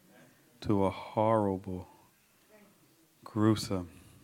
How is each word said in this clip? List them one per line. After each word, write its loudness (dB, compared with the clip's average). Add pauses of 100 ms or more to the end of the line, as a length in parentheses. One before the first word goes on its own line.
(600)
to 0
a 2
horrible, -2 (1400)
gruesome, 0 (340)